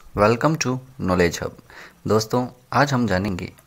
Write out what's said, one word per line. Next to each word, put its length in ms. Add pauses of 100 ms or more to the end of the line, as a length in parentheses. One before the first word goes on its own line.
(160)
welcome 400
to 180 (260)
Knowledge 400
Hub। 160 (520)
दोस्तों, 380 (280)
आज 200
हम 140
जानेंगे 440 (160)